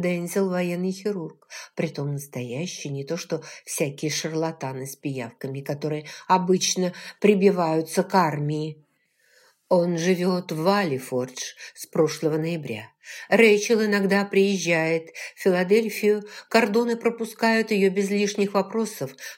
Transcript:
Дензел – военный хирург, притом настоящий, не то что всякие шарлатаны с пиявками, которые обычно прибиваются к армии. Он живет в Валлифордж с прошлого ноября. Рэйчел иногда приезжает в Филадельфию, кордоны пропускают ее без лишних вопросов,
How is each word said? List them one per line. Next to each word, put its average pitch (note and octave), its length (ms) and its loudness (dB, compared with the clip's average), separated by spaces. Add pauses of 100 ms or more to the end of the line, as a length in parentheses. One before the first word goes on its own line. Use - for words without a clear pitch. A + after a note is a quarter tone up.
Дензел – F3 480 -2
военный F3+ 420 -2
хирург, F#3+ 560 -6 (300)
притом D3 360 -4
настоящий, C#3 760 -8
не C#3 160 -6
то D#3+ 140 -2
что D#3+ 240 -6 (240)
всякие D3 440 -4
шарлатаны D#3 760 -4
с C#3 100 -14
пиявками, C3+ 640 -8
которые D3+ 460 -6 (200)
обычно F#3 680 0 (260)
прибиваются F#3 800 4
к - 120 -4
армии. D3+ 680 0 (840)
Он F3 300 2
живет F3+ 540 0
в D#3 100 -4
Валлифордж C3+ 760 0 (360)
с - 120 -16
прошлого D#3 520 0
ноября. D3 480 -6 (420)
Рэйчел A3 560 6
иногда G3+ 400 2
приезжает E3+ 880 2 (260)
в - 60 -16
Филадельфию, G#3 800 2 (240)
кордоны A#3 480 2
пропускают A3+ 760 0
ее G3 180 4
без G3 180 -2
лишних G3+ 460 0
вопросов, G3+ 600 -2 (240)